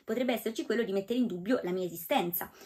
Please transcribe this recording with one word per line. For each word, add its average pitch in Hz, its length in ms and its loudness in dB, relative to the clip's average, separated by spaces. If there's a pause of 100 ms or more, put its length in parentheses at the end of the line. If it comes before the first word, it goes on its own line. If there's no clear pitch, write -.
potrebbe 233 280 0
esserci 226 320 -2
quello 226 180 2
di 190 100 -2
mettere 196 260 0
in 247 80 4
dubbio 180 360 0
la 180 100 0
mia 185 120 0
esistenza. 175 640 -2 (160)